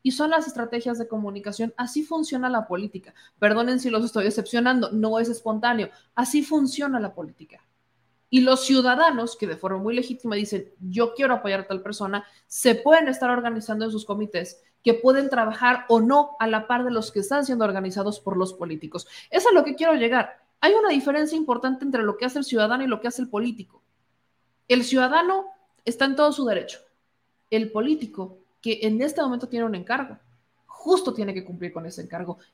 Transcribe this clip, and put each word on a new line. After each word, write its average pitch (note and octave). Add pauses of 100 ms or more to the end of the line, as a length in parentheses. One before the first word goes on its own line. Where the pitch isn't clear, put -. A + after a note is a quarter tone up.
Y C4
son D4+
las D#4+
estrategias A#3+
de A3+
comunicación. G#3
Así B3
funciona D4+
la A#3
política. F#3 (260)
Perdonen A#3
si B3+
los A3+
estoy A3
decepcionando, A#3+
no A3
es A#3
espontáneo. A3+ (240)
Así B3+
funciona C#4+
la G3+
política. - (720)
Y B3+
los C4
ciudadanos B3+
que G#3+
de D#3+
forma F#3+
muy G#3
legítima B3
dicen, G3+
"Yo G3+
quiero C4+
apoyar G3
a F#3+
tal F#3+
persona", G3+ (220)
se -
pueden D4
estar B3+
organizando A3+
en A3+
sus G#3+
comités, G3+ (200)
que A#3
pueden C4
trabajar B3
o A3+
no C#4+
a A3+
la A3
par B3
de B3
los A3+
que G#3
están C#4
siendo A#3+
organizados G3
por F#3
los F#3
políticos. E3 (220)
Es F#4
a A#4+
lo E4+
que C#4
quiero D#4+
llegar. A#3+ (220)
Hay E4
una G#4+
diferencia D4+
importante C4
entre C4
lo G#3
que A#3
hace B3+
el C4+
ciudadano A#3
y C4+
lo A3
que A#3+
hace A#3+
el B3+
político. A3 (840)
El B3
ciudadano D#4+ (400)
está A#3+
en C4+
todo D4
su C#4+
derecho. G#3 (680)
El A3
político, G#3+ (240)
que A3
en A3
este D#4
momento B3
tiene A#3
un A3
encargo, A#3+ (480)
justo F4+
tiene G3+
que F#3
cumplir F3
con E3
ese F3
encargo. F3 (180)